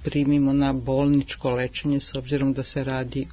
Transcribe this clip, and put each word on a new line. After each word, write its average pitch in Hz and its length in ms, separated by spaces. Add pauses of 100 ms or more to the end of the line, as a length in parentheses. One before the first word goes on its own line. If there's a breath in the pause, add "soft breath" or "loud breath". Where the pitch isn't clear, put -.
primimo 143 480
na 139 200
bolničko 135 760
lečenje, 127 500
s - 140
obzirom 135 380
da 131 100
se 135 220
radi 131 480